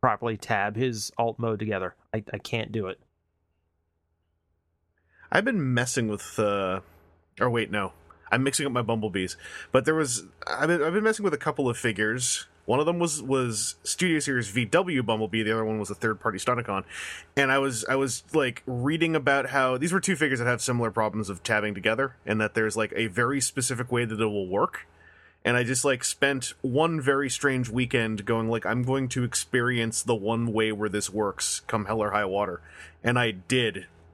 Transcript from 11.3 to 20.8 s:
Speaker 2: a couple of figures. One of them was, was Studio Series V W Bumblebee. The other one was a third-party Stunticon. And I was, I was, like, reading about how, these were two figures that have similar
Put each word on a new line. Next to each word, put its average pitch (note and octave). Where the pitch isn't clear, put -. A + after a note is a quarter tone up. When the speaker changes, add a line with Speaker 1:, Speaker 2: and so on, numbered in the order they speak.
Speaker 2:
a C#3+
couple D3
of A#2
figures. A2
One A#2+
of D3+
them E3+
was, D#3
was B2
Studio E3
Series B2
V A2+
W D#3+
Bumblebee. A2
The G#2+
other A2+
one A2
was G2+
a G#2
third-party G#2+
Stunticon. A#2
And C#3
I C3+
was, B2+
I C3
was, C3+
like, C#3
reading D#3
about C#3
how, C3
these C3+
were F#3+
two F#3
figures C3
that A#2+
have A#2+
similar A#2+